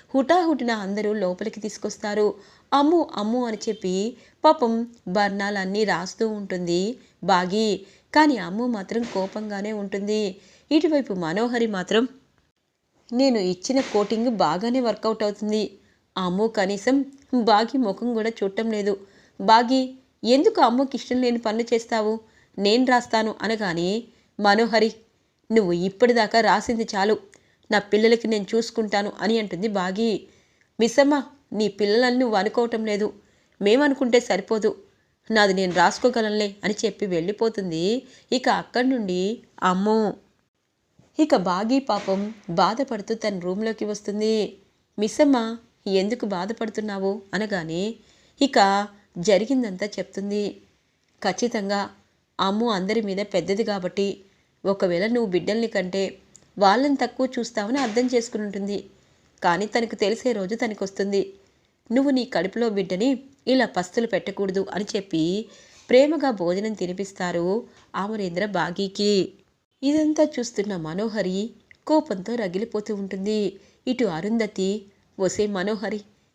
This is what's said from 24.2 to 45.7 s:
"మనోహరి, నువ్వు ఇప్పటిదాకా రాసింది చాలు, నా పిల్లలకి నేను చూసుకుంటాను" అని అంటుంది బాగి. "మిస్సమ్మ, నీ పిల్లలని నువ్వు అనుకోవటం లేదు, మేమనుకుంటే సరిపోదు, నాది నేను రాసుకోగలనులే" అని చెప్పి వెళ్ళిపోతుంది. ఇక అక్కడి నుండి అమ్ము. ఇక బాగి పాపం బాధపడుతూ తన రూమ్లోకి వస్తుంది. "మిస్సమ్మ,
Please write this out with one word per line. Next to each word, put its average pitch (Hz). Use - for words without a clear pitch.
"మనోహరి, 220
నువ్వు 208
ఇప్పటిదాకా 233
రాసింది 220
చాలు, 208
నా 208
పిల్లలకి 226
నేను 214
చూసుకుంటాను" 214
అని 220
అంటుంది 196
బాగి. 202
"మిస్సమ్మ, 277
నీ 208
పిల్లలని 226
నువ్వు 240
అనుకోవటం 220
లేదు, 208
మేమనుకుంటే 247
సరిపోదు, 208
నాది 208
నేను 185
రాసుకోగలనులే" 208
అని 202
చెప్పి 202
వెళ్ళిపోతుంది. 180
ఇక 254
అక్కడి 226
నుండి 202
అమ్ము. 196
ఇక 302
బాగి 202
పాపం 202
బాధపడుతూ 202
తన 208
రూమ్లోకి 214
వస్తుంది. 208
"మిస్సమ్మ, 262